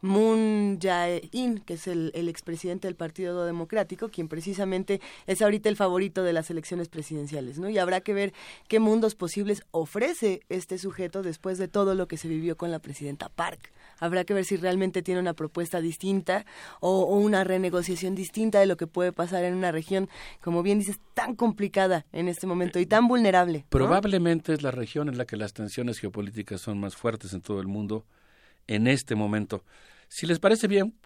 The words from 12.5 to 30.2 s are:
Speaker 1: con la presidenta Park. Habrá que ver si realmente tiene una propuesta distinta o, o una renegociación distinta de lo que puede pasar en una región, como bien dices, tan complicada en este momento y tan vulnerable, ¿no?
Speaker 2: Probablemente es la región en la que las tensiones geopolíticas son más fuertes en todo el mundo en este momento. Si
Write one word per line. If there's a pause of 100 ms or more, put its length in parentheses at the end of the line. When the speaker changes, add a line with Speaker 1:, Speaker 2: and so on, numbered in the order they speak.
Speaker 1:
con
la
presidenta
Park. (260)
Habrá
que
ver
si
realmente
tiene
una
propuesta
distinta (360)
o,
o
una
renegociación
distinta
de
lo
que
puede
pasar
en
una
región, (320)
como
bien
dices, (140)
tan
complicada
en
este
momento
y
tan
vulnerable,
¿no?
Speaker 2:
Probablemente
es
la
región
en
la
que
las
tensiones
geopolíticas
son
más
fuertes
en
todo
el
mundo (640)
en
este
momento. (460)
Si